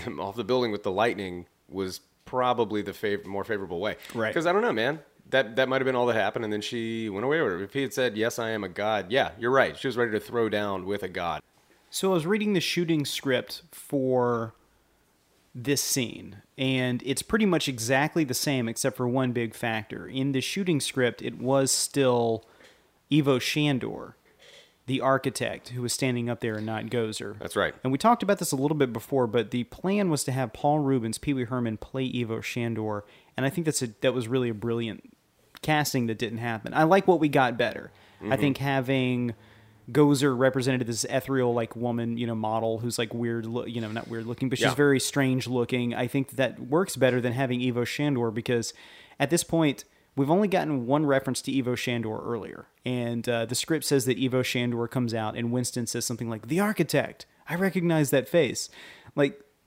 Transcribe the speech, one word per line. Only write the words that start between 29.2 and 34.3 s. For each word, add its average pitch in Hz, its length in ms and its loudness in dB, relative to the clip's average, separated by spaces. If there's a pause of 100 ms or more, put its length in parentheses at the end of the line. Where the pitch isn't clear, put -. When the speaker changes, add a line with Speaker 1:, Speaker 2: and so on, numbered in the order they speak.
Speaker 2:
but 110 240 0
the 123 140 -2
plan 196 440 -2
was 147 160 0
to 131 80 -2
have 131 180 -2
Paul 147 280 0
Rubens, 131 380 0
Pee 147 160 -2
Wee 127 120 -2
Herman, 117 320 -2
play 135 360 -6
Ivo 113 280 -4
Shandor, 110 640 -4 (320)
and 131 80 0
I 139 40 0
think 170 160 -4
that's 151 160 0
a, 127 60 -2 (140)
that 131 120 4
was 120 140 -2
really 123 220 0